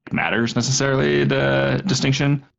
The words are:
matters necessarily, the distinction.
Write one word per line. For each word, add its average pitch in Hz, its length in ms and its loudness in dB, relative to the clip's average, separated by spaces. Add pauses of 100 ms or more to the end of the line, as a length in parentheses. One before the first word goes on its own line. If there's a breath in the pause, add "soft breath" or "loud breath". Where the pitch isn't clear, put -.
(120)
matters 101 440 -2
necessarily, 139 680 0
the 135 600 0
distinction. 139 580 0 (160)